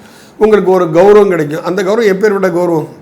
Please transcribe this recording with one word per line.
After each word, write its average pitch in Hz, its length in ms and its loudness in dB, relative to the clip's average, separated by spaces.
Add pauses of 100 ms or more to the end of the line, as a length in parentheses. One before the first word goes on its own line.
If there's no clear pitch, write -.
(380)
உங்களுக்கு 202 340 2
ஒரு 185 140 0
கௌரவம் 196 440 4
கிடைக்கும். 160 340 -4
அந்த 185 200 -4
கௌரவம் 208 280 -2
எப்பேற்பட்ட 196 380 -2
கௌரவம்? 170 380 -4 (140)